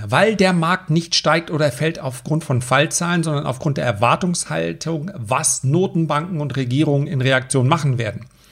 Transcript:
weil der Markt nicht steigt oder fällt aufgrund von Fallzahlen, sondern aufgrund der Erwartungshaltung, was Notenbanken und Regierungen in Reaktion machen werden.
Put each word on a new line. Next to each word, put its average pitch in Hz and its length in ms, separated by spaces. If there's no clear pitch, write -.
weil 185 280
der 190 180
Markt 175 360
nicht 170 260
steigt 165 360
oder 151 200
fällt 160 280
aufgrund 151 440
von 123 180
Fallzahlen, 160 640
sondern 151 220
aufgrund 139 320
der 139 80
Erwartungshaltung, 165 1300
was 127 480
Notenbanken 160 800
und 131 140
Regierungen 143 520
in 127 140
Reaktion 127 460
machen 143 300
werden. 110 280